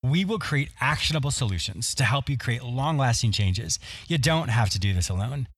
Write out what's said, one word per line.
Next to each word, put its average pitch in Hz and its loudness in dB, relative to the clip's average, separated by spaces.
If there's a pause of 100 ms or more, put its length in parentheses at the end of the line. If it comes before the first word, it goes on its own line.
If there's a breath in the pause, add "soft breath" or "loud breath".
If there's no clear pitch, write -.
We 156 4
will 208 0
create 139 0 (100)
actionable 143 0
solutions 101 -2
to 135 0
help 131 0
you 139 0
create 120 -4
long-lasting 127 2
changes. 98 0 (280 loud breath)
You 165 0
don't 160 2
have 110 4
to 95 -2
do 98 2
this 90 0
alone. 117 -2 (100)